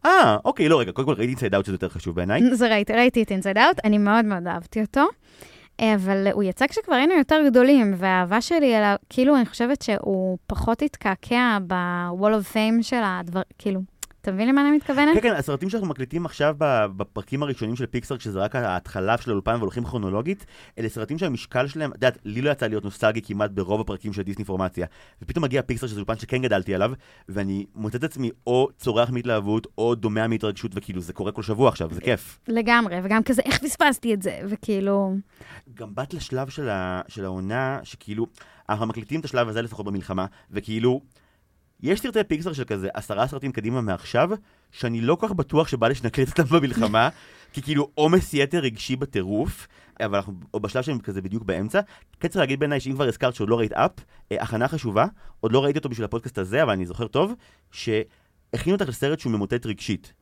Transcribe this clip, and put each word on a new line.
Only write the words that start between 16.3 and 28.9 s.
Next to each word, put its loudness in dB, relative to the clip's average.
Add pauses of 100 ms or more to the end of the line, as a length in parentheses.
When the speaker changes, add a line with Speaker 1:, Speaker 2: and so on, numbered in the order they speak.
Speaker 1:
ב-, 2 (120)
בפרקים -6
הראשונים -4
של -4
פיקסאר, -6
כשזה -6
רק -2
ההתחלה -2
של -6
האולפן 0
והולכים -4
כרונולוגית, -4 (340)
אלה -4
סרטים -6
שהמשקל -4
שלהם, -6
את -12
יודעת, 2
לי -4
לא 2
יצא -2
להיות -4
נוסטלגי 0
כמעט -4
ברוב 0
הפרקים -6
של -6
דיסני -6
פורמציה. -2 (360)
ופתאום -2
מגיע 0
פיקסאר, -4
שזה -8
אולפן -4
שכן -4
גדלתי 0
עליו, 2 (380)
ואני -4 (100)
מוצא -6
את -4
עצמי -4 (180)
או 4
צורח 2